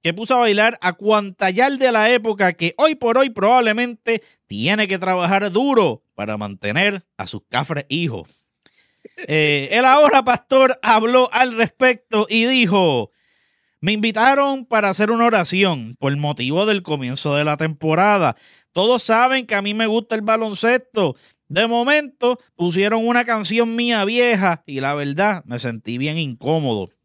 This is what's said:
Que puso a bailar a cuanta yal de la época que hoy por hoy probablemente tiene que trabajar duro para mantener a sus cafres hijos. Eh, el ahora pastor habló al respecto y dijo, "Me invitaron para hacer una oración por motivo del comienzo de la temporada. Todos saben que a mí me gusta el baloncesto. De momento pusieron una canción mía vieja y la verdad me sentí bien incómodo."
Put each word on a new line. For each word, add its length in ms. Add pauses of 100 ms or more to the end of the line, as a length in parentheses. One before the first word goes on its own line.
Que 120
puso 220
a 40
bailar 420
a 120
cuanta 580
yal 260
de 160
la 180
época 420
que 240
hoy 180
por 220
hoy 120
probablemente 920 (240)
tiene 420
que 80
trabajar 540
duro 520 (120)
para 220
mantener 680 (100)
a 120
sus 200
cafres 420
hijos. 560 (800)
Eh, 440
el 140
ahora 380
pastor 580
habló 520
al 200
respecto 760
y 160
dijo, 680 (680)
"Me 100
invitaron 760
para 240
hacer 220
una 140
oración 760
por 180
motivo 480
del 180
comienzo 520
de 80
la 140
temporada. 760 (360)
Todos 320
saben 420
que 100
a 60
mí 120
me 140
gusta 280
el 60
baloncesto. 960 (340)
De 180
momento 720 (160)
pusieron 500
una 200
canción 500
mía 300
vieja 600
y 140
la 140
verdad 520
me 140
sentí 380
bien 200
incómodo." 680 (180)